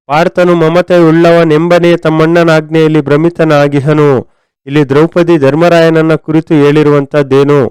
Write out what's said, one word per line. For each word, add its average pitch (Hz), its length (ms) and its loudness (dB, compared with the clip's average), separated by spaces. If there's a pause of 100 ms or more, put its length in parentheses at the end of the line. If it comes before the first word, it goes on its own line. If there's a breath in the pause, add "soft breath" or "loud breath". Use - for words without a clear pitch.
ಪಾರ್ಥನು 175 480 -2
ಮಮತೆ 170 540 0
ಉಳ್ಳವನೆಂಬನೇ 170 880 2
ತಮ್ಮಣ್ಣನ 165 540 0
ಆಜ್ಞೆಯಲ್ಲಿ 156 500 0
ಭ್ರಮಿತನಾಗಿಹನು." 147 1400 -2 (300)
ಇಲ್ಲಿ 139 220 -2
ದ್ರೌಪದಿ 165 500 0
ಧರ್ಮರಾಯನನ್ನ 160 760 0
ಕುರಿತು 160 400 -4
ಹೇಳಿರುವಂತದ್ದೇನು? 143 1160 0